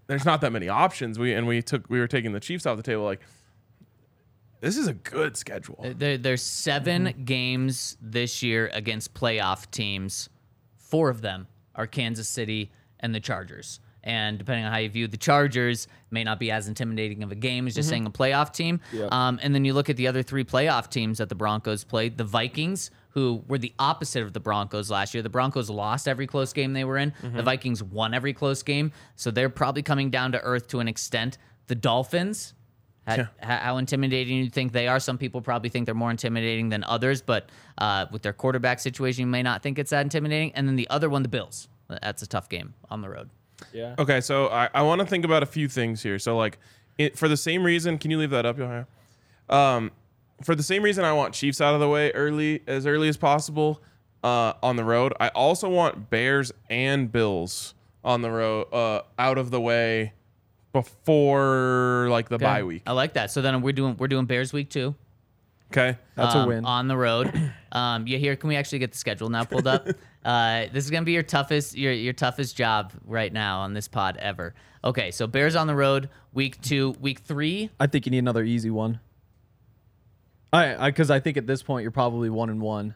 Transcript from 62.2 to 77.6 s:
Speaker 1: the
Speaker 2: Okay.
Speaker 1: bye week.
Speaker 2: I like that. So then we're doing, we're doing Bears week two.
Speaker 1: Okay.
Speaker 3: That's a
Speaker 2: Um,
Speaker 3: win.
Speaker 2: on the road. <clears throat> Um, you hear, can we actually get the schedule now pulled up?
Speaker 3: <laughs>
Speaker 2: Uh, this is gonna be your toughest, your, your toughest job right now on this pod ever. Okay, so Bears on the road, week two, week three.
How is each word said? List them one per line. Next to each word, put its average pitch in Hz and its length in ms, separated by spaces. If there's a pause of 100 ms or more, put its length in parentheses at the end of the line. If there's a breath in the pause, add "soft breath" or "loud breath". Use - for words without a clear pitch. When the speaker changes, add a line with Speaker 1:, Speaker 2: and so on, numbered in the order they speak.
Speaker 1:
the 120 60
Speaker 2:
Okay. 120 100
Speaker 1:
bye 104 180
week. 87 240
Speaker 2:
I 120 60
like 131 200
that. 107 160
So 139 140
then 131 180
we're 135 120
doing, 135 240
we're 127 100
doing 131 180
Bears 127 280
week 143 180
two. 143 240 (760)
Speaker 1:
Okay. 127 260 (180)
Speaker 3:
That's 120 200
a 110 40
Speaker 2:
Um, 113 80
Speaker 3:
win. 117 180
Speaker 2:
on 123 220
the 131 100
road. 120 340
<clears throat> 156 300 (120)
Um, 120 320
you 127 140
hear, 143 160
can 156 140
we 147 80
actually 143 220
get 123 120
the - 60
schedule 110 320
now 117 160
pulled 127 200
up? 131 280
Speaker 3:
<laughs> - 40 (280 soft breath)
Speaker 2:
Uh, 113 460
this 135 140
is 147 60
gonna 165 140
be 170 80
your 170 100
toughest, 147 520
your, 135 180
your 120 200
toughest 123 420
job 107 360 (160)
right 110 260
now 101 280
on 98 120
this 104 140
pod 95 300
ever. 90 360 (300 soft breath)
Okay, 120 260
so - 160
Bears 139 300
on 160 100
the 151 80
road, 139 360 (220 soft breath)
week 135 300
two, 135 380
week 135 220
three. 160 580